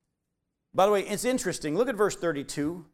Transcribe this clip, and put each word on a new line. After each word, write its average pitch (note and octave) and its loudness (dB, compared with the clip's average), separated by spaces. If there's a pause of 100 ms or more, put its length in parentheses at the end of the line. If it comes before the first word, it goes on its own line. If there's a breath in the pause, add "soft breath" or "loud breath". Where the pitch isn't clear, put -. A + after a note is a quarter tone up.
(720)
By F3+ 4
the G#3 6
way, G3+ 2
it's F#3+ -4
interesting. F3+ -2
Look B3 2
at B3 -2
verse G3 2
thirty-two. D3+ -4